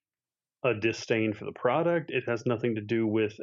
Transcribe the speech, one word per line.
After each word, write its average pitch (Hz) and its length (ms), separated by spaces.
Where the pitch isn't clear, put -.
a 120 60
disdain 110 600
for 104 100
the 101 80
product. 165 580
It - 160
has 117 200
nothing 120 300
to 107 40
do 113 260
with 107 360